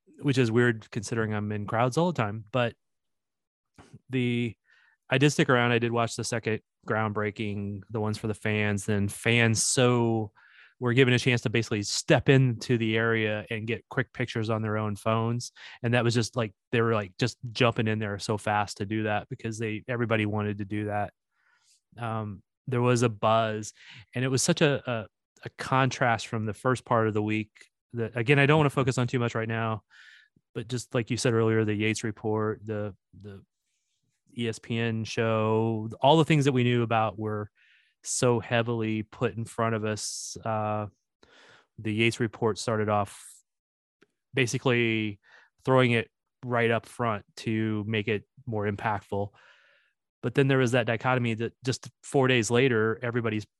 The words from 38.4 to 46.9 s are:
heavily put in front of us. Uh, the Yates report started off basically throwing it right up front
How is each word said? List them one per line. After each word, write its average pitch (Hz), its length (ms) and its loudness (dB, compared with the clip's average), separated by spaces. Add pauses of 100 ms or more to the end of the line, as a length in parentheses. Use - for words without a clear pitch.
heavily 113 640 -2
put 107 340 -6
in 113 80 -6
front 113 300 -2
of 107 100 -4
us. - 580 -6
Uh, 107 440 -4 (920)
the 107 140 -4
Yates 113 260 2
report 110 380 -2
started 107 320 -2
off 104 340 -2 (1080)
basically 117 840 0 (440)
throwing 127 280 4
it 113 180 0 (340)
right 120 260 0
up 113 160 0
front 110 380 -6 (140)